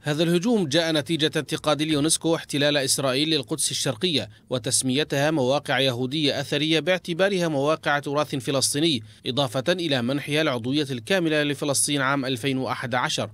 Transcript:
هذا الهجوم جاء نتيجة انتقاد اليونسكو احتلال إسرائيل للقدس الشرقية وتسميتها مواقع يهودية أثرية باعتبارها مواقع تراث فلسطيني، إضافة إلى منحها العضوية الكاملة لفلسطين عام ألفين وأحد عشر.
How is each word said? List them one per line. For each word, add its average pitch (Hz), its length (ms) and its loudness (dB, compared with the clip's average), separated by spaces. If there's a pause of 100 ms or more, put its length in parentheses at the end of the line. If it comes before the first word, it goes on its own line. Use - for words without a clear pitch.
هذا 147 200 -2
الهجوم 175 440 2
جاء 160 260 2
نتيجة 151 440 0
انتقاد 147 460 0
اليونسكو 156 540 0
احتلال 147 400 0
إسرائيل 135 540 0
للقدس 147 400 -2
الشرقية 135 580 -2 (220)
وتسميتها 139 800 0
مواقع 139 500 0
يهودية 131 600 0
أثرية 151 400 0
باعتبارها 180 680 0
مواقع 147 500 2
تراث 147 360 -2
فلسطيني، 139 680 0 (240)
إضافة 131 420 -2
إلى 170 340 0
منحها 143 400 0
العضوية 135 480 0
الكاملة 156 520 0
لفلسطين 143 580 0
عام 135 240 0
ألفين 131 340 -2
وأحد 123 360 -4
عشر. 123 400 0